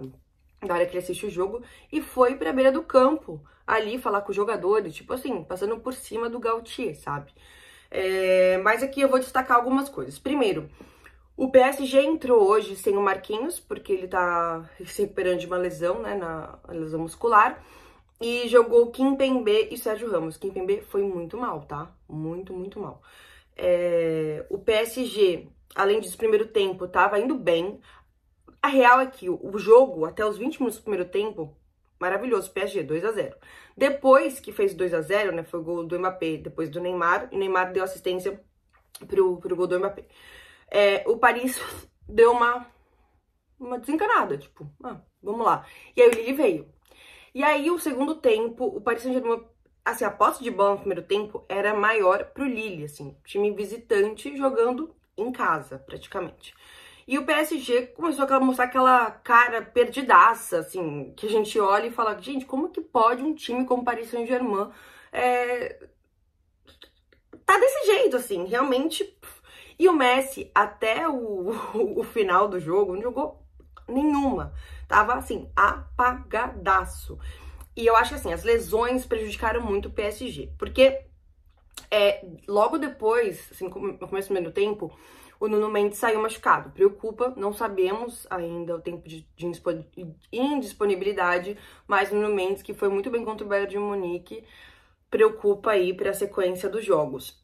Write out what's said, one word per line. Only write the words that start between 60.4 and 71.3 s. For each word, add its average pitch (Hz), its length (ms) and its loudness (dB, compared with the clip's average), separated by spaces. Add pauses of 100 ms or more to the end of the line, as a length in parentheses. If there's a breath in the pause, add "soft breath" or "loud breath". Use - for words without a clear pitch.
assim, 156 580 -6
que - 80 -10
a 214 40 -4
gente 214 300 0
olha 208 280 4
e 233 40 -8
fala, 214 260 -2
"Gente, 262 280 -8
como 302 240 -4
que - 100 -8
pode 247 420 2
um 302 140 -2
time 254 300 -4
como 247 180 0
Paris 233 260 -4
Saint-Germain, 233 600 -2 (420 loud breath)
é, 247 720 -2 (1600)
tá 392 140 6
desse 539 280 2
jeito, 403 280 4
assim, 190 300 -4
realmente?" 269 720 -2 (600 loud breath)
E 359 120 6
o - 20 6
Messi, 262 640 0
até 220 500 0
o, 220 460 -4